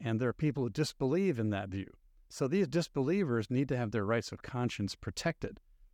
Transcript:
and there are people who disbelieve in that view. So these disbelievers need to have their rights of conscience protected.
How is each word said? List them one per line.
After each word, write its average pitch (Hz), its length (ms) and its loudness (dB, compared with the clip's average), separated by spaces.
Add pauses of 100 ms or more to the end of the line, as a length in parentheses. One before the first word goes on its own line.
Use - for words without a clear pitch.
and 117 200 0
there 123 80 2
are 113 40 2
people 139 320 0
who 117 60 -2
disbelieve 151 680 0
in 110 120 2
that 98 180 -2
view. 95 220 -4 (380)
So - 200 -2
these 185 180 2
disbelievers 131 800 0
need 131 200 2
to 143 80 0
have 117 160 -2
their 110 120 2
rights 113 280 0
of - 100 -10
conscience 120 540 -2
protected. - 640 -4 (340)